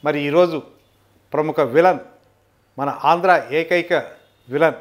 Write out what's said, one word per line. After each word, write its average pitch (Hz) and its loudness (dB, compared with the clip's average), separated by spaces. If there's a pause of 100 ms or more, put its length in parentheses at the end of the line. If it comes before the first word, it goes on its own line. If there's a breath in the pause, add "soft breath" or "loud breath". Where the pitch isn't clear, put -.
మరి 147 0
ఈరోజు 160 0 (680)
ప్రముఖ 151 -2
విలన్, 156 2 (800)
మన 139 -6
ఆంధ్ర 170 2
ఏకైక 170 -2 (560)
విలన్ 147 0